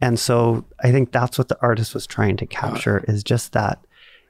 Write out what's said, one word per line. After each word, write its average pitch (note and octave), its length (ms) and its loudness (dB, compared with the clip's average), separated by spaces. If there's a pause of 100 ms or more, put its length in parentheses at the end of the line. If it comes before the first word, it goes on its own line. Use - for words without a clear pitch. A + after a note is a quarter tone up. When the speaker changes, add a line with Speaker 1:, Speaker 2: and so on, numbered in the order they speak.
Speaker 1:
and A#2+ 180 2
so A#2 460 2 (180)
I A#2+ 80 4
think C3 200 2
that's B2 260 0
what C3 100 2
the - 140 -2
artist A2+ 320 0
was - 140 -8
trying G2+ 300 0
to - 80 -8
capture, - 540 -2
Speaker 2:
Uh, - 120 -2
Speaker 1:
is G#2 120 -2
just - 300 -2
that G#2+ 260 0 (500)